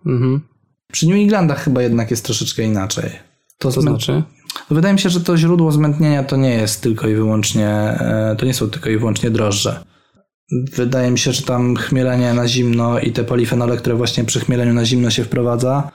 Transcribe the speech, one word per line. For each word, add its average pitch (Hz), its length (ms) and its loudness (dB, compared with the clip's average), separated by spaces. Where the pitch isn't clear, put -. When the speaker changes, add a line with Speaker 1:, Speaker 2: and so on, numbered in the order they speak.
Speaker 1:
Mhm. 131 360 0
Speaker 2:
Przy - 160 0
New 185 100 4
Englandach 202 460 2
chyba 127 180 0
jednak 117 300 0
jest 117 140 -2
troszeczkę 113 380 -4
inaczej. 107 460 -2
Speaker 1:
To 135 140 -2
Speaker 2:
zmę-, 131 100 0
Speaker 1:
znaczy? 143 420 0
Speaker 2:
No, 147 60 2
wydaje 190 180 4
mi 196 60 4
się, 190 100 2
że 175 120 0
to 170 160 2
źródło 165 340 4
zmętnienia 147 520 2
to 135 120 -4
nie 135 180 2
jest 110 300 -2
tylko 113 240 0
i 110 80 2
wyłącznie, 107 540 0
e, 110 680 0
to 127 60 0
nie 131 80 0
są 107 160 -2
tylko - 200 -6
i 110 80 2
wyłącznie 113 340 0
drożdże. 107 520 -2
Wydaje 123 360 0
mi 120 80 0
się, 135 120 0
że 123 120 -4
tam 123 320 0
chmielenie 123 580 0
na 120 140 0
zimno 120 520 0
i - 120 -2
te 120 120 -2
polifenole, 120 540 0
które 120 180 -2
właśnie 120 280 -2
przy 113 160 -2
chmieleniu 120 340 0
na 117 120 0
zimno 123 240 2
się 117 140 -2
wprowadza, 127 720 -2